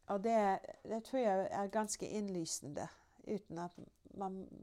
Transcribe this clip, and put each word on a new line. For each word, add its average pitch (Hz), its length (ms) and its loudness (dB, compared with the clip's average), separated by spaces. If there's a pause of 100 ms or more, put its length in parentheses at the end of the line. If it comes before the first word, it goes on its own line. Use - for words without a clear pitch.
Og 202 140 0
det, 226 160 4 (420)
det 226 240 -4
tror 262 160 0
jeg 196 300 6
er 202 180 0
ganske 214 400 0
innlysende, 180 800 -4 (340)
uten 190 380 -4
at 175 160 -6 (340)
man 190 340 -6 (200)